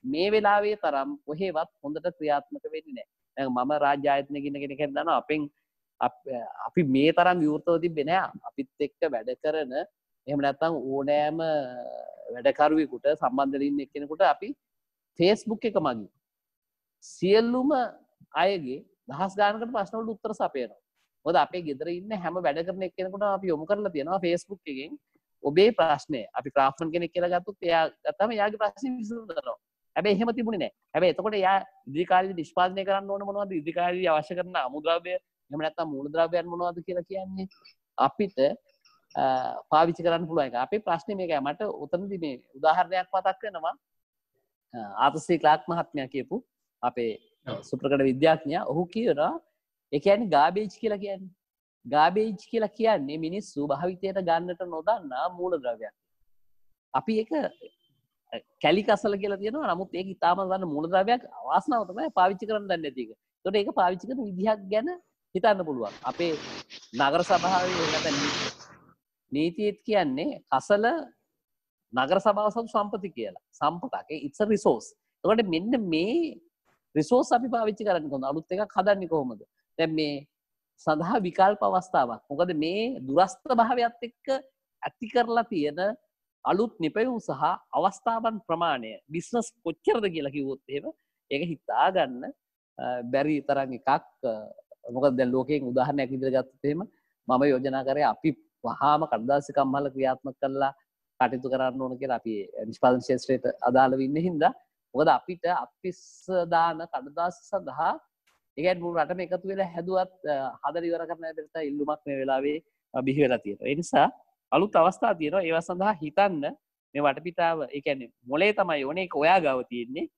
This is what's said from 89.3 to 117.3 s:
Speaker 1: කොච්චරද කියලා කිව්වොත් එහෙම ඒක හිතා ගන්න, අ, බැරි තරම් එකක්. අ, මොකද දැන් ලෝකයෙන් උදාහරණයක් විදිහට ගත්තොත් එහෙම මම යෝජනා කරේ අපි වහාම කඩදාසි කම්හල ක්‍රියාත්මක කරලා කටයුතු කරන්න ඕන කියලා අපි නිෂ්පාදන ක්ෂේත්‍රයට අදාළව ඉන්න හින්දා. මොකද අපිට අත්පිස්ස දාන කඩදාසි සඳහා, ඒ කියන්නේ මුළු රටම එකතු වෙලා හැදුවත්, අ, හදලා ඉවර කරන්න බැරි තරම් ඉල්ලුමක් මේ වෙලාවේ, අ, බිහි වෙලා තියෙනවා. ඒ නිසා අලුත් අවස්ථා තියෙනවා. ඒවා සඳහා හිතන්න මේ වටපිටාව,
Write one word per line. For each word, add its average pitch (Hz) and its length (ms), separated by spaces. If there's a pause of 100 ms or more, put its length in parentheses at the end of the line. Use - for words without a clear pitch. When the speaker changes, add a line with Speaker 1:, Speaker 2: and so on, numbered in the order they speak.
Speaker 1:
කොච්චරද 214 480
කියලා 151 260
කිව්වොත් 135 320
එහෙම 143 220 (440)
ඒක 143 140
හිතා 147 460
ගන්න, 139 340 (540)
අ, 131 60 (180)
බැරි 139 380
තරම් 135 320
එකක්. 120 160 (320)
අ, 120 120 (540)
මොකද 127 280
දැන් 123 160
ලෝකයෙන් 131 320
උදාහරණයක් 131 480
විදිහට 131 240
ගත්තොත් - 300
එහෙම 147 160 (480)
මම 127 160
යෝජනා 135 400
කරේ 139 200
අපි 127 260 (300)
වහාම 147 440
කඩදාසි 135 480
කම්හල 139 360
ක්‍රියාත්මක 135 480
කරලා 135 360 (480)
කටයුතු 127 280
කරන්න 131 320
ඕන 127 160
කියලා 127 220
අපි 113 160 (260)
නිෂ්පාදන 123 400
ක්ෂේත්‍රයට 127 440 (160)
අදාළව 131 400
ඉන්න 135 180
හින්දා. 170 340 (420)
මොකද 151 140
අපිට 165 420
අත්පිස්ස 175 520 (420)
දාන 165 400
කඩදාසි 151 600
සඳහා, 165 480 (640)
ඒ 143 60
කියන්නේ 180 200
මුළු 170 160
රටම 170 220
එකතු 175 280
වෙලා 190 220
හැදුවත්, 185 420 (120)
අ, 147 100 (240)
හදලා 156 260
ඉවර 165 200
කරන්න 165 200
බැරි 160 200
තරම් 160 220
ඉල්ලුමක් 147 360
මේ 139 160
වෙලාවේ, 135 400 (360)
අ, 127 80
බිහි 135 200
වෙලා 131 160
තියෙනවා. 101 300
ඒ 139 60
නිසා 165 340 (440)
අලුත් 185 220
අවස්ථා 185 400
තියෙනවා. 165 280
ඒවා 165 200
සඳහා 190 320
හිතන්න 156 480 (520)
මේ 143 80
වටපිටාව, 165 640